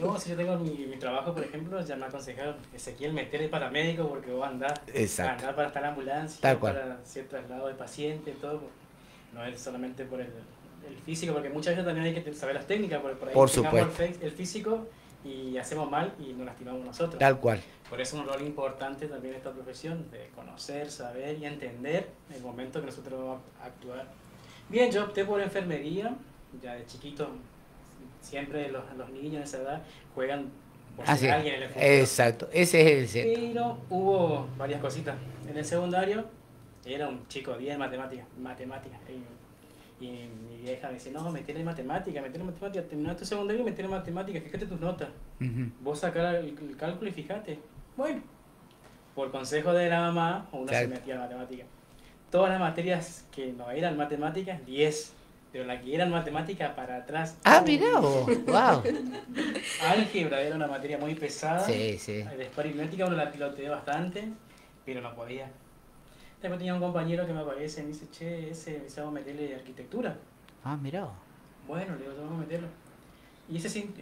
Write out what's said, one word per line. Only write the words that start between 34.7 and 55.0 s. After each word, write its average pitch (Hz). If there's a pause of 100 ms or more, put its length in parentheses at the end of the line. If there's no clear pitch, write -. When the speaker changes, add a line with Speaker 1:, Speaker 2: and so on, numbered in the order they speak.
Speaker 1:
cositas. 139 (320)
En 147
el 151
secundario 180 (600)
era 139
un 127
chico 131
diez 131
en 147
matemáticas, 131 (140)
matemáticas. 127 (100)
Y, -
y 120 (200)
mi 117
vieja 127
me 127
decía, 127
"No, 160
metele 156
en 165
matemática, 165
metele 135
en 185
matemática, 190
terminá 160
tu -
secundario 208
y -
metele 190
en 190
matemática, 180
fíjate -
tus 180
notas. 170 (320)
Speaker 2:
Ujú. 123 (100)
Speaker 1:
Vos 147
sacá 170
el, 160 (100)
el 147
cálculo 180
y -
fíjate". 165 (380)
Bueno, 285 (920)
por 135
consejo 143
de 175
la 170
mamá, 170
uno 131
se 131 (100)
Speaker 2:
Exacto. 123
Speaker 1:
metía 127
en 127
matemática. 123 (640)
Todas 185
las 190
materias 170
que 131
no 120
eran 160
matemáticas, 151
diez. 147 (400)